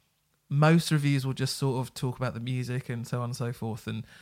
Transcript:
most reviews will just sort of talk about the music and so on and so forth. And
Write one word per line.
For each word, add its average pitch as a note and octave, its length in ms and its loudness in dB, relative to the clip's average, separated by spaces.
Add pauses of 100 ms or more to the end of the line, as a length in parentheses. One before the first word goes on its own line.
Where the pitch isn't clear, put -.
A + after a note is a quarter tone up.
(480)
most D#3 420 6
reviews C#3+ 360 4
will C3+ 80 0
just - 240 -2
sort C3 200 0
of B2 160 -6
talk B2+ 220 -4
about B2+ 180 -4
the A2+ 60 -8
music B2 480 -4
and A#2 180 -6
so B2+ 120 -4
on B2 80 -4
and A#2 100 -6
so A#2+ 160 -4
forth. A2 340 -8
And A2 180 -6 (180)